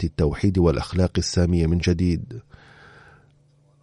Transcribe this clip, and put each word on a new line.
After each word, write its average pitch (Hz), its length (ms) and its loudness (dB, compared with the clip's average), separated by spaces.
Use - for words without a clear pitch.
التوحيد 87 540 0
والأخلاق 90 600 0
السامية 87 500 0
من 85 100 2
جديد. 85 640 -2